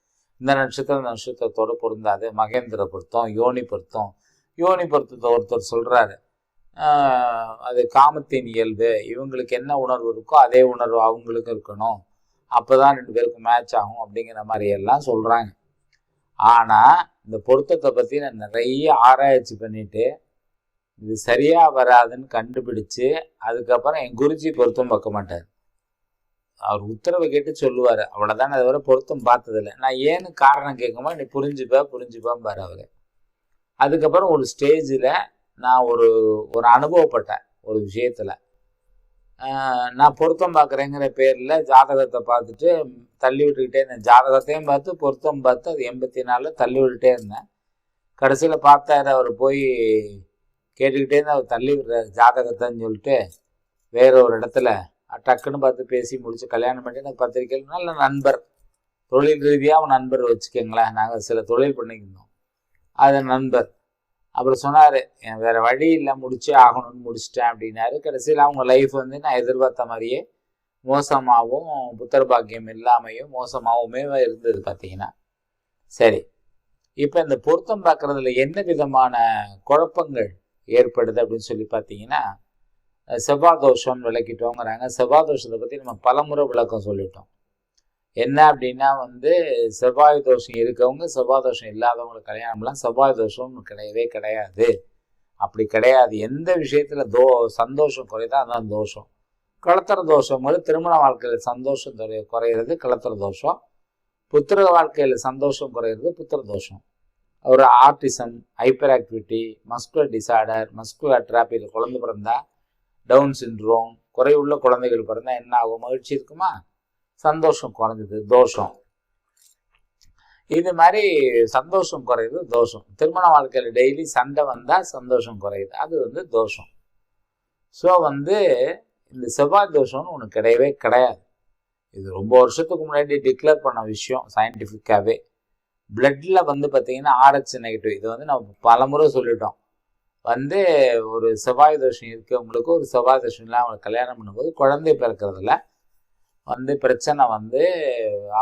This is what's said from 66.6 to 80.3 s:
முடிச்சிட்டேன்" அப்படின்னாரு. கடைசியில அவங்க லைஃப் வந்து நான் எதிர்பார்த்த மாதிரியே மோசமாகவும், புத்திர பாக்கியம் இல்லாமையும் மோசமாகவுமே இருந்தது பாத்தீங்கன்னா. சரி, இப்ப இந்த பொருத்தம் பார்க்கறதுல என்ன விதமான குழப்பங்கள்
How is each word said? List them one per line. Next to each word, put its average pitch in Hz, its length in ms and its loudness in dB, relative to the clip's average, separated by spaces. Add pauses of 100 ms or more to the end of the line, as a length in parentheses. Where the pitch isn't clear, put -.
முடிச்சிட்டேன்" 117 480 -6
அப்படின்னாரு. 113 480 -6
கடைசியில 147 340 -2
அவங்க 143 280 2
லைஃப் 131 280 4
வந்து 135 280 -8
நான் 143 200 -2
எதிர்பார்த்த 127 460 -2
மாதிரியே 117 460 -8 (480)
மோசமாகவும், 131 1200 -2
புத்திர 135 240 0
பாக்கியம் 117 440 -2
இல்லாமையும் 117 640 -2
மோசமாகவுமே 123 880 -4
இருந்தது 113 440 -2
பாத்தீங்கன்னா. 95 440 -12 (760)
சரி, - 420 0 (640)
இப்ப 143 260 -2
இந்த 147 180 -2
பொருத்தம் 185 460 -2
பார்க்கறதுல 143 520 -2
என்ன 143 260 -2
விதமான 131 800 0 (200)
குழப்பங்கள் 143 800 -2 (260)